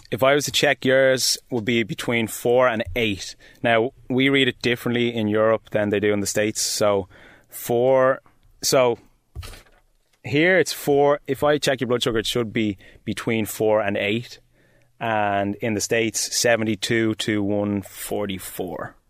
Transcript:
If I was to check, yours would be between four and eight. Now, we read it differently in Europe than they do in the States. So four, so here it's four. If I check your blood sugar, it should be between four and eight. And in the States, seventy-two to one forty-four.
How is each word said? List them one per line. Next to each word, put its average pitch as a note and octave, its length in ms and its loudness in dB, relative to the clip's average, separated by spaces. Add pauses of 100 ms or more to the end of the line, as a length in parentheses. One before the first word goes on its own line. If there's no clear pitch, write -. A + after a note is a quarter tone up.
(120)
If A2 120 -4
I C3+ 100 6
was D3 120 2
to B2+ 60 -4
check, C#3+ 320 2
yours C3 540 2 (140)
would A#2 140 -4
be A#2 180 0
between A#2 440 -2
four B2 400 2
and A2+ 160 -2 (120)
eight. A2 400 -4 (280)
Now, A#2 280 2 (180)
we C3 200 2
read C3+ 200 4
it - 140 -6
differently A#2+ 520 0
in A2 140 -2
Europe A2 400 0
than G#2 200 -2
they G2+ 100 2
do G#2 140 2
in G#2 60 -2
the G2+ 80 -4
States. G#2+ 340 -2
So G2+ 460 0 (420)
four, C3 720 0 (420)
so B2 340 2 (1300)
here D#3 340 2
it's - 160 2
four. C#3+ 540 2
If C3+ 160 -2
I D3 160 2
check C3+ 220 0
your A#2+ 60 0
blood A#2+ 140 0
sugar, A#2 160 0
it G#2+ 80 -2
should A2+ 260 -4
be G#2+ 260 -2 (260)
between A2+ 420 -4
four G#2+ 360 0
and G#2 160 -2
eight. G#2+ 420 -4 (600)
And G2+ 560 0
in A2+ 180 -4
the G2+ 80 -2
States, - 560 -2
seventy-two A2+ 760 0
to G#2 280 -2
one G2+ 380 -2
forty-four. G2 1120 -8 (140)